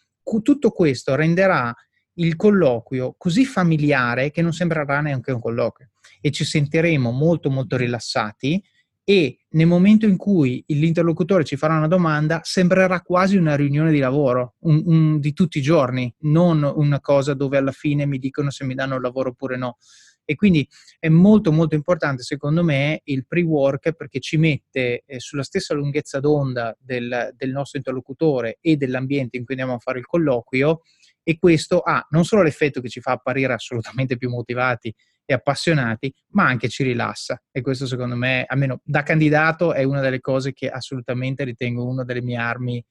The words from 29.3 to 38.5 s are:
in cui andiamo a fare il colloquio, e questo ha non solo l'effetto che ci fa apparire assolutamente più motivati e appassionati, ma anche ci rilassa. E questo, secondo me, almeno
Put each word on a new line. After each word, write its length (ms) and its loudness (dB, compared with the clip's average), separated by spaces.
in 60 -8
cui 120 -6
andiamo 200 -4
a 40 -8
fare 180 -6
il 80 -12
colloquio, 760 0
e 140 0
questo 440 0
ha 300 -2
non 120 2
solo 200 2
l'effetto 380 0
che 80 -10
ci 120 -14
fa 120 -2
apparire 400 -2
assolutamente 640 -6
più 120 -6
motivati 640 -4
e 80 -2
appassionati, 800 -2
ma 160 2
anche 240 0
ci 140 -6
rilassa. 580 -4
E 100 -8
questo, 240 -6
secondo 300 -6
me, 320 -2
almeno 360 -2